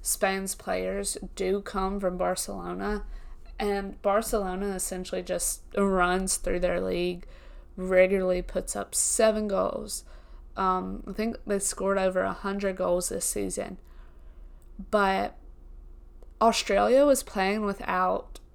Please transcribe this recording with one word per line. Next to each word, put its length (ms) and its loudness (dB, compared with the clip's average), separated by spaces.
Spain's 540 0
players 600 -4
do 260 0
come 380 -2
from 180 -2
Barcelona. 840 -4
And 440 -2
Barcelona 720 0
essentially 460 -4
just 400 -2
runs 600 4
through 220 0
their 220 2
league, 440 -2
regularly 640 6
puts 340 -4
up 180 -6
seven 540 4
goals. 560 -2
Um, 500 0
I 60 -8
think 320 -2
they 140 0
scored 380 0
over 240 2
a 120 0
hundred 420 -2
goals 340 2
this 160 -4
season. 520 -2
But 460 2
Australia 640 6
was 180 6
playing 420 0
without 720 0